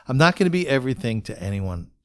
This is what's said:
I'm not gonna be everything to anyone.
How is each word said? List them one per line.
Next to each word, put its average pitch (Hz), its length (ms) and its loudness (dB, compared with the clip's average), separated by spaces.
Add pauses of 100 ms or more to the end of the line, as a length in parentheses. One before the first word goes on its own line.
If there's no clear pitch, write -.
I'm 131 120 0
not 170 180 6
gonna 180 140 2
be 175 180 0
everything 127 540 -2
to - 200 -12
anyone. 95 460 -6 (160)